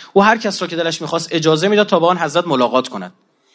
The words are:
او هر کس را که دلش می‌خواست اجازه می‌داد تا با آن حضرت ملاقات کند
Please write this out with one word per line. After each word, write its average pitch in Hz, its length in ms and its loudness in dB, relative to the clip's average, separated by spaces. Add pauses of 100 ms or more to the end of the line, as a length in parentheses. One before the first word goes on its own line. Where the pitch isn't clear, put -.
(140)
او 196 100 4
هر 220 140 4
کس 208 240 -6
را - 60 -4
که 165 80 -10
دلش 165 260 -4
می‌خواست 165 300 -4
اجازه 160 360 2
می‌داد 208 200 2
تا 185 120 2
با 165 80 2
آن 180 100 2
حضرت 170 300 -2
ملاقات 127 400 0
کند 92 260 -12 (420)